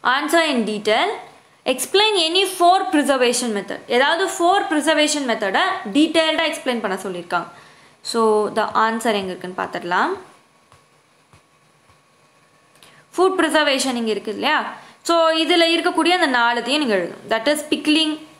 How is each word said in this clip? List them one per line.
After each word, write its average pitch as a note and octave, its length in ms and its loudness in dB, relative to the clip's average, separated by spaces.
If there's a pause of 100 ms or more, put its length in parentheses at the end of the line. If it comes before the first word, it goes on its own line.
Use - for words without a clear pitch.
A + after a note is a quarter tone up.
Answer D4 380 2 (100)
in A#3+ 120 0
detail. G#3+ 440 0 (640)
Explain G4+ 420 0 (140)
any F#4 160 2 (140)
four F4 200 6 (140)
preservation B3 680 2
method. - 200 -8 (180)
ஏதாவது D#4+ 280 2 (120)
four F4+ 340 2
preservation D4+ 600 0
மெத்தடை A3 300 0 (320)
டீட்டெயில்டாக D#4 580 2
explain B3+ 340 -4
பண்ண F#3+ 180 -4
சொல்லியிருக்காங்க. F3 440 -6 (640)
So, G#3+ 440 2
the A3 60 0
answer A3+ 580 0
எங்க F#3+ 120 -8
இருக்குன்னு F3+ 280 -10
பார்த்துடலாம். F3+ 520 -2 (3000)
Food F#4 240 2
preservation C#4+ 600 2
இங்க A3+ 100 -2
இருக்கு G3+ 220 -4
இல்லையா? A3+ 400 -2 (300)
So, E4+ 140 0 (260)
இதுல E4+ 220 4 (100)
இருக்கக்கூடிய E4+ 440 2
அந்த C#4 200 2
நாலுத்தையும் A#3+ 460 0
நீங்க A3 120 0
எழுதணும். F3+ 360 -6
That A3 200 -2
is D4+ 80 -2 (100)
pickling D4+ 480 0 (220)